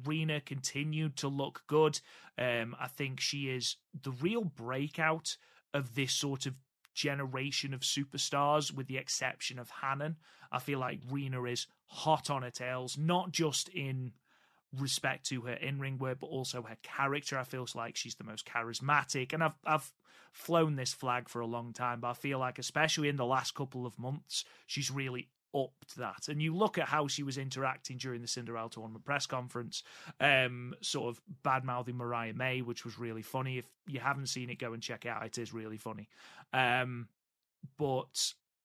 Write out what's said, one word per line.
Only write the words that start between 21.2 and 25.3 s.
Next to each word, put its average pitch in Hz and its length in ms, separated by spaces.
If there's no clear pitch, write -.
for 120 120
a 117 60
long 117 260
time, 120 260
but 120 100
I 120 40
feel 139 240
like, 127 220
especially 151 500
in 143 60
the 131 100
last 127 300
couple 131 320
of 113 100
months, - 460
she's 135 240
really 131 380